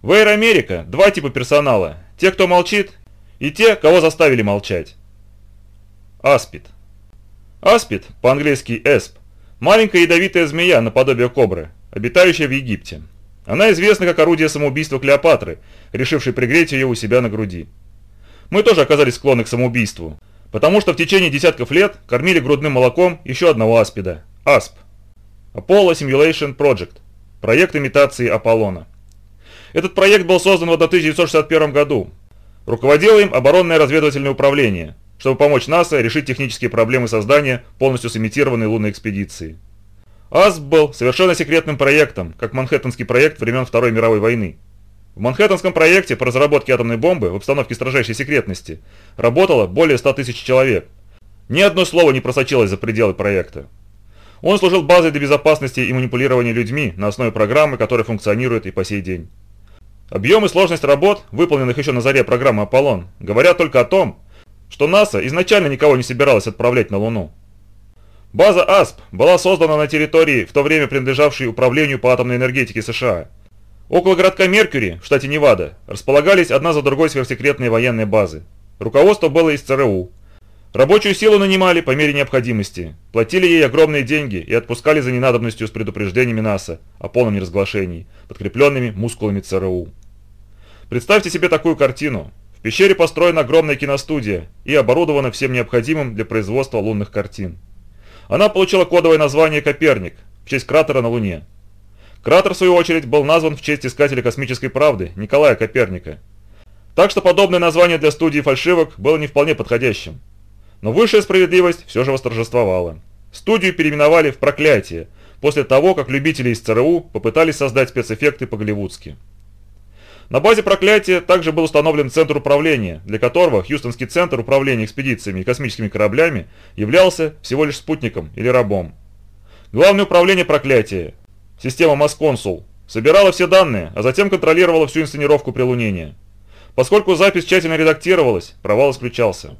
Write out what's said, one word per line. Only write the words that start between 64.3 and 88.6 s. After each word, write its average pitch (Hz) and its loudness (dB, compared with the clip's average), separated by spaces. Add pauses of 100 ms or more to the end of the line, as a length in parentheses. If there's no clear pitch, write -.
что - -4
наса 190 0
изначально 180 0
никого 139 2
не 127 -2
собиралась 123 0
отправлять 117 -2
на 101 -4
Луну. 104 -6 (1000)
База 247 4
асп - 0 (100)
была 156 4
создана 160 0
на 151 0
территории, 151 0
в - -16
то 143 2
время 151 0
принадлежавшей 135 -2
Управлению 131 -2
по 127 0
атомной 123 -2
энергетике 127 -4
С 117 -10
Ш 127 -4
А. 87 -4 (600)
Около 180 2
городка 185 2
Меркьюри, 139 0
в - -20
штате 135 -2
Невада, 127 0
располагались 147 2
одна 143 0
за 151 0
другой 143 0
сверхсекретные 127 -4
военные 113 0
базы. 95 -2 (360)
Руководство 156 2
было 160 2
из 143 -4
Ц 135 -2
Р 135 0
У. 95 -2 (640)
Рабочую 196 2
силу 214 4
нанимали 190 2
по 147 -2
мере 147 0
необходимости, 113 -4 (140)
платили 180 0
ей 165 4
огромные 147 2
деньги 131 -4
и - -8
отпускали 120 -2
за 127 -4
ненадобностью 120 -2
с 107 -10
предупреждениями 107 -4
наса 101 -6 (180)
о 101 -14
полном 117 -2
неразглашении, 95 -6 (220)
подкрепленными 123 -2